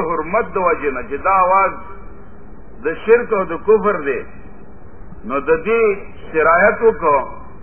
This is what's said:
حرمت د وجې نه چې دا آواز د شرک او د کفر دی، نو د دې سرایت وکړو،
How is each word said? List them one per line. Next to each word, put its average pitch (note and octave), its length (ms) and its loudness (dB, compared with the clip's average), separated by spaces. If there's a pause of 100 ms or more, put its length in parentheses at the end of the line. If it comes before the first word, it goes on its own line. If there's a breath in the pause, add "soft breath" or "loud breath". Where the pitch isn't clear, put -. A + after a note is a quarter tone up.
حرمت E3 520 0
د - 40 -2
وجې D#3+ 360 2
نه B2+ 100 -6
چې A#2+ 140 -8
دا F3 180 2
آواز F#3 380 4 (1080)
د D#3+ 120 -2
شرک A3 380 2
او G3 120 0
د E3 120 -6
کفر G3+ 440 4
دی، C3+ 200 -2 (1040)
نو C3 160 -2
د C3+ 100 -2 (140)
دې A3+ 180 2 (440)
سرایت E3+ 520 4
وکړو، E3 420 4 (420)